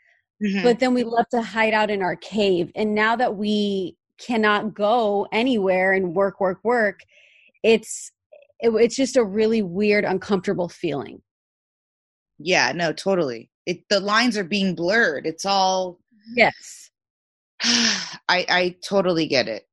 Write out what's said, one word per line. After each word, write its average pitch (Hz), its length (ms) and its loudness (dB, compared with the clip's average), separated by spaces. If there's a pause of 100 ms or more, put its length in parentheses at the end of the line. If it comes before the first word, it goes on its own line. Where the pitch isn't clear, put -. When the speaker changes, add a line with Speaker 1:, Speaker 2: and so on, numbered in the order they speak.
(440)
Speaker 1:
Mm-hmm. 196 200 0
Speaker 2:
But 240 160 4
then 254 160 2
we 247 80 2
love 233 280 0
to 240 100 0
hide 220 320 0
out 214 180 2
in 196 100 -2
our 175 140 -2
cave. 190 600 0
And 214 200 0
now 220 220 2
that 233 180 0
we 208 600 -2 (220)
cannot 214 540 0
go 208 580 0
anywhere 190 600 2
and 185 220 0
work, 196 240 0
work, 185 240 -2
work, 220 380 0 (600)
it's, - 480 0 (480)
it, 233 120 0
it's 226 240 2
just 269 220 -2
a 240 60 6
really 220 380 0
weird, 208 440 0
uncomfortable 185 640 -2
feeling. 143 520 -8 (1160)
Speaker 1:
Yeah, 147 340 2
no, 165 200 -2
totally. 151 580 -4 (140)
It, - 240 -8
the 202 100 2
lines 208 380 0
are 208 60 -2
being 190 320 -2
blurred. 170 520 0
It's 160 180 -6
all 185 540 0 (360)
Speaker 2:
Yes. - 540 -2 (680)
Speaker 1:
<sighs> - 40 -6
I, 226 540 -2 (120)
I 180 540 0
totally 175 440 0
get 123 200 0
it. 107 260 -8